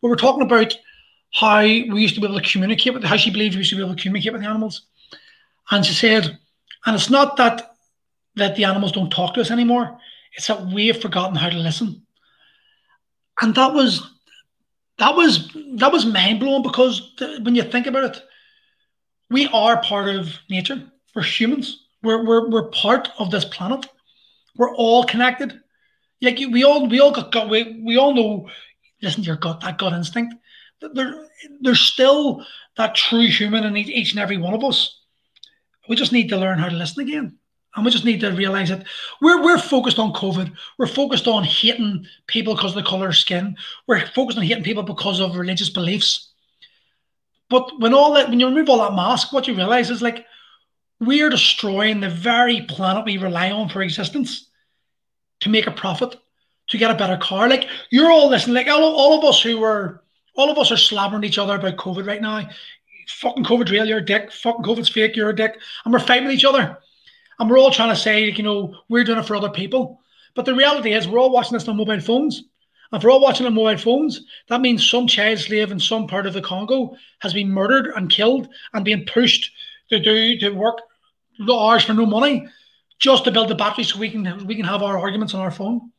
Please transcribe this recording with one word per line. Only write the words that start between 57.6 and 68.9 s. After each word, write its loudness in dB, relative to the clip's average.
you're 6
all 8
listening, 2
like, 0
all, 4
all 6
of 0
us 6
who -2
were, -2
all 2
of -2
us 2
are 0
slabbering 0
each -2
other -2
about -4
covid -8
right -6
now. -6
"Fucking -4
covid's 0
real, 0
you're -2
a -8
dick. -2
Fucking -4
covid's -2
fake, 0
you're 0
a -4
dick." -2
And 0
we're 4
fighting 2
with -2
each 4
other. 2
And 0
we're 6
all 8
trying 0
to 2
say, 2
like, -2
you -6
know, -4
we're 2